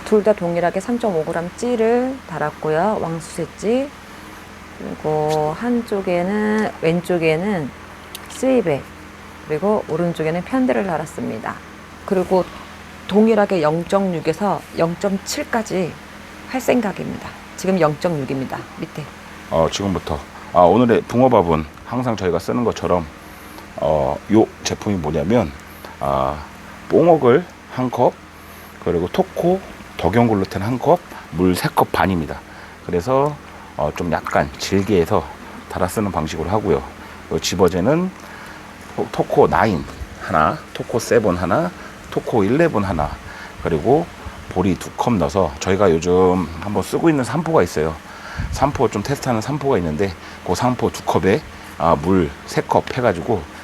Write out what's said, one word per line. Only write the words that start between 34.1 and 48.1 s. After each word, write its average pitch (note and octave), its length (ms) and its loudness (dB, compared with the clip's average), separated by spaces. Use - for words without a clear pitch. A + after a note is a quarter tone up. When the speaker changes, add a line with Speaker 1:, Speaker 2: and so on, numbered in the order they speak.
Speaker 2:
약간 E2 360 0
질게 G2 420 2
해서 E2+ 240 2
달아 F2+ 200 -2
쓰는 G#2 240 -2
방식으로 D#2+ 360 -4
하고요. F#2 320 2
그 E2 120 -2
집어제는 F#2+ 680 2
토-, - 140 -2
토코 - 380 4
나인 E2+ 360 2
하나, D#2+ 360 2
토코 - 280 -4
세븐 G#2+ 360 2
하나, G#2+ 340 0
토코 A#2 320 0
일레븐 B2+ 400 2
하나, D#2+ 260 -2
그리고 F#2 420 2
보리 F#2 260 2
두 - 200 -10
컵 A#2+ 180 2
넣어서 E2+ 440 2
저희가 F#2+ 320 4
요즘 F2+ 580 4
한번 G2 240 -2
쓰고 D#3 240 0
있는 C#3+ 160 4
산포가 D3 400 2
있어요. D#2 320 -2